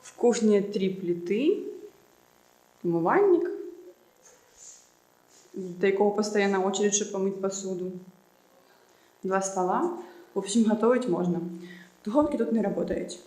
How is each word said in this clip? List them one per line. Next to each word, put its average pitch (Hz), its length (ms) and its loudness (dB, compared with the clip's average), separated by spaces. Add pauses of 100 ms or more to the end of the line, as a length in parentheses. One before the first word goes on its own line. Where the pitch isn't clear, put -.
В - 140 -20
кухне 220 460 4
три 190 280 -2
плиты, 185 720 -2 (1200)
умывальник, 220 680 4 (2000)
до 185 340 -2
якого 202 240 4
постоянно 202 540 0
очередь, 202 280 0
чтобы - 200 -2
помыть 196 260 -2
посуду, 190 540 -6 (1300)
два 190 180 0
стола. 196 560 0 (360)
В 202 60 -2
общем, 226 240 2
готовить 226 440 2
можно. 175 340 0 (640)
Духовки 214 320 2
тут 226 160 0
не 226 100 2
работают. - 640 -4